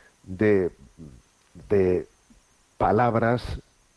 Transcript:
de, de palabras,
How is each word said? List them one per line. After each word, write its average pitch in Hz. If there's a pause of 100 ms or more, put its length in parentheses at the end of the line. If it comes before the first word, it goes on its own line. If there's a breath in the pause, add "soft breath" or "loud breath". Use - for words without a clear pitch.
(240 loud breath)
de, 95 (960)
de 92 (720)
palabras, 117 (360)